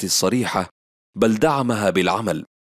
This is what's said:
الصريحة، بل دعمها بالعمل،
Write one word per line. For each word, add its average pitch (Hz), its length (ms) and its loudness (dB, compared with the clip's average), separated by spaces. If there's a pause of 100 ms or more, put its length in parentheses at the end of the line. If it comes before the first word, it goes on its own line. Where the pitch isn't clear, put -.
الصريحة، 95 640 -2 (460)
بل 110 200 2
دعمها 120 540 0
بالعمل، 90 560 0 (220)